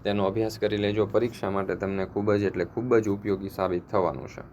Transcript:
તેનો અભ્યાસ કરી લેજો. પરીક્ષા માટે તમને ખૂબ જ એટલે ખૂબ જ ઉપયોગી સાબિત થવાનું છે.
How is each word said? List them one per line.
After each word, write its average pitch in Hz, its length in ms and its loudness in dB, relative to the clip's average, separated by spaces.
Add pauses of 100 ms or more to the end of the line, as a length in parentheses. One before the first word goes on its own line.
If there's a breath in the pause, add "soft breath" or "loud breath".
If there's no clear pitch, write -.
તેનો 101 220 0
અભ્યાસ 110 340 0
કરી 104 180 2
લેજો. 104 280 2
પરીક્ષા 110 460 0
માટે 98 240 0
તમને 98 300 -2
ખૂબ 101 280 0
જ 101 100 2
એટલે 92 220 0
ખૂબ 120 320 2
જ 104 120 2
ઉપયોગી 98 400 -2
સાબિત 92 400 -2
થવાનું 80 380 0
છે. - 140 -14 (120)